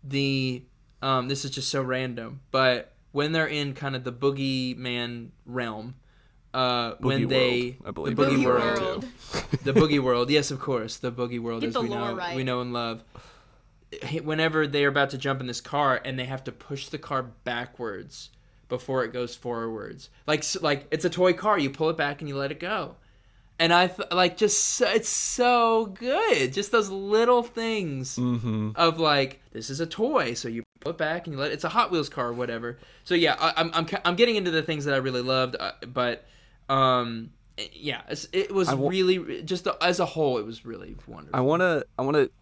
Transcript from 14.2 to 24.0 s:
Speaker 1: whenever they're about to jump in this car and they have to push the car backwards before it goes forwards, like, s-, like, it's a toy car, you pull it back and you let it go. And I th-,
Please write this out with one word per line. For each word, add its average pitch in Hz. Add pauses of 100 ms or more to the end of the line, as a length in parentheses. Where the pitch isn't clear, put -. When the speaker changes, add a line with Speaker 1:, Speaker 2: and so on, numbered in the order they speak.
Speaker 1:
whenever 156
they're 143
about 139
to 135
jump 131
in 127
this 120
car 139
and 131
they 127
have 131
to 120
push -
the 151
car 135
backwards 120 (380)
before 127
it 117
goes 123
forwards, 113 (160)
like, 151
s-, -
like, 147
it's 160
a 180
toy 180
car, 202
you 139
pull 156
it 160
back 143
and 156
you 139
let 139
it 151
go. 180 (640)
And 165
I 180
th-, 185